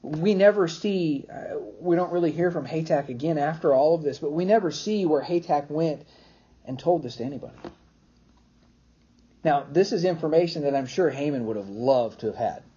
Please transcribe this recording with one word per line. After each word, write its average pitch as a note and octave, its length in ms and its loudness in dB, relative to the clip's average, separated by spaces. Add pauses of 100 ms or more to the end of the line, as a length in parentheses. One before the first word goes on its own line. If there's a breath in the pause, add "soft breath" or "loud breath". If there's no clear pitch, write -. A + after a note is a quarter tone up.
We D#3+ 300 0
never G3 340 6
see, E3 640 -2
uh, - 280 -10 (200)
we E3+ 160 2
don't F3 160 0
really E3+ 200 2
hear E3+ 180 0
from E3 160 -4
Hatak D#3 440 -2
again D3 280 -2
after D3+ 360 2
all D3 200 6
of E3+ 80 0
this, C#3 160 -4
but D3 140 -6
we E3+ 140 0
never G3 260 4
see G#3 340 -2
where D3+ 180 2
Hatak E3 460 -2
went D#3 340 -2 (640 soft breath)
and C3 140 -10
told E3 240 0
this A#2+ 140 -10
to A2+ 60 -6
anybody. C3+ 300 -10 (1900)
Now, C#3+ 280 2
this F#3 200 2
is F3+ 120 0
information E3 600 2
that C#3 120 0
I'm C3+ 100 0
sure D#3+ 240 0
Haman C3+ 380 -4
would G#2+ 80 -4
have G2 140 -8
loved A#2+ 500 0
to A#2 80 -4
have G#2 80 -4
had G#2 280 -4 (140)